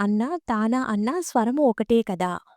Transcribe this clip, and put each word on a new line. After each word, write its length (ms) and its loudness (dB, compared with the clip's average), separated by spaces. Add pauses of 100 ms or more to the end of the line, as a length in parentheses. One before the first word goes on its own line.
అన్నా 280 0 (200)
తానా 340 0
అన్నా 380 -2
స్వరము 420 0
ఒకటే 400 2
కదా 300 -4 (240)